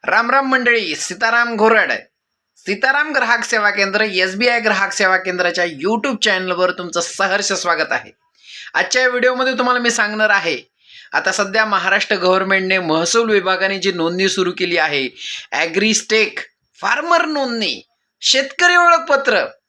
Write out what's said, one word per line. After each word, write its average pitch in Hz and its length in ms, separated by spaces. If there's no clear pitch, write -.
राम 233 240
राम 269 180
मंडळी, 233 460
सीताराम 233 600
घोरड, 214 360
सीताराम 269 580
ग्राहक 233 300
सेवा 214 260
केंद्र, 196 320
एसबीआय 202 580
ग्राहक 196 320
सेवा 185 260
केंद्राच्या 180 480
YouTube 202 580
चॅनलवर 185 480
तुमचं 175 300
सहर्ष 196 520
स्वागत 165 380
आहे. - 200
आजच्या 185 280
या 254 60
व्हिडिओमध्ये 254 500
तुम्हाला 247 220
मी 240 120
सांगणार 214 380
आहे, 170 280
आता 156 180
सध्या 202 340
महाराष्ट्र 196 500
गव्हर्नमेंटने 190 600
महसूल 175 520
विभागाने 190 480
जी 190 140
नोंदणी 175 380
सुरू 185 220
केली 175 260
आहे, 143 320
ॲग्रिस्टेक 202 880
फार्मर 320 440
नोंदणी, 233 600
शेतकरी 311 540
ओळखपत्र 285 680